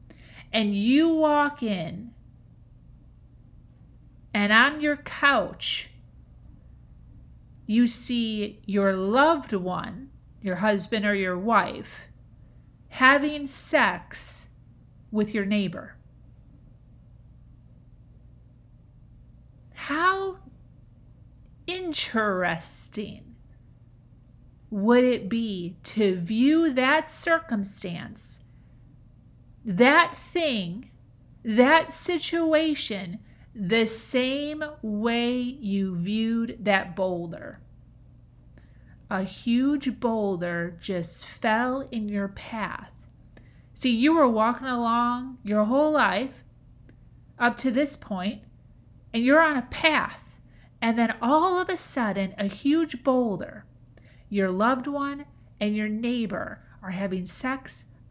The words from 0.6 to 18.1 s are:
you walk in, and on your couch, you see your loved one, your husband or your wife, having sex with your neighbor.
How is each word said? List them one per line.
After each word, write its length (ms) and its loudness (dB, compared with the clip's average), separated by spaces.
you 340 4
walk 540 2
in, 480 -6
and 180 2
on 280 6
your 160 2
couch, 920 -2
you 200 4
see 800 -4
your 260 2
loved 600 2
one, 580 -6
your 140 -4
husband 500 0
or 80 2
your 240 -2
wife, 600 0
having 540 4
sex 1040 -2
with 220 0
your 140 -2
neighbor. 500 -2